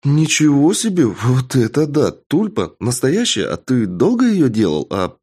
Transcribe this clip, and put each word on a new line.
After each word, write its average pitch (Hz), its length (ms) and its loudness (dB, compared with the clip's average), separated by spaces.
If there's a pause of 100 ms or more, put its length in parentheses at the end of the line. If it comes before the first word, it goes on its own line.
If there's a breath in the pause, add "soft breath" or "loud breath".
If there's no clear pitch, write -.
«Ничего 151 680 2
себе, 185 320 0
вот 127 500 -2
это 131 320 0
да, 139 240 0
тульпа 165 680 -4
настоящая, 131 680 -2
а 82 100 -6
ты 123 300 -2
долго 180 380 0
ее 190 240 2
делал, 98 400 0
а 90 200 -2 (140)